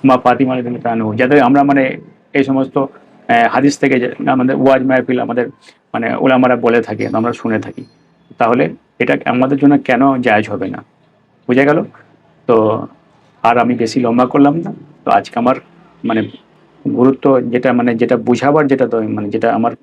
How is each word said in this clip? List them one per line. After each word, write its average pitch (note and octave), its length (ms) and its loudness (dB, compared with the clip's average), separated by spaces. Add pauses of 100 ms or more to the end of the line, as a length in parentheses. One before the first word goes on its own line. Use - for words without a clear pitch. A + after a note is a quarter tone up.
মা B2+ 140 4
ফাতিমা B2+ 380 0
রাদিয়াল্লাহু A#2+ 360 -6
আনহু, A2 220 -4
যাদের B2+ 280 4
আমরা C#3 200 4
মানে C#3 340 0 (360)
এই C#3 120 0
সমস্ত, C3+ 340 -2
আহ, A#2 680 -2
হাদিস C#3 300 0
থেকে C3+ 220 0
যে - 300 -4
আমাদের C3 260 0
ওয়াজ C3 260 2
মাহফিল, B2+ 380 -2
আমাদের D#3 280 -4 (460)
মানে A2+ 220 -4
উলামারা B2+ 400 2
বলে A#2 260 2
থাকে, G#2+ 260 -6
আমরা A2+ 240 -2
শুনে A2+ 260 -4
থাকি, G#2 260 -10 (540)
তাহলে B2 360 2 (240)
এটা C3+ 260 0
আমাদের C3 340 0
জন্য C#3+ 200 4
কেন C3+ 420 0
জায়েজ G#2+ 300 0
হবে F#2+ 180 -6
না? - 160 -12 (600)
বুঝা B2+ 180 2
গেল? D3+ 180 0 (640)
তো F#2+ 400 0 (560)
আর A#2+ 160 2
আমি A#2+ 160 2
বেশি A#2 260 -2
লম্বা A#2+ 260 2
করলাম C#3+ 300 2
না। F3+ 160 -8 (320)
তো - 60 -4
আজকে G#2 280 -2
আমার B2 160 0 (500)
মানে A2 240 -4 (600)
গুরুত্ব C3 520 2
যেটা, B2 320 -2
মানে A#2+ 220 0
যেটা A#2+ 220 0
বুঝাবার, C3 500 0
যেটা C3 220 0
তো A2+ 140 -2
মানে G#2+ 260 -6
যেটা A2 260 -2
আমার A#2 180 -2 (100)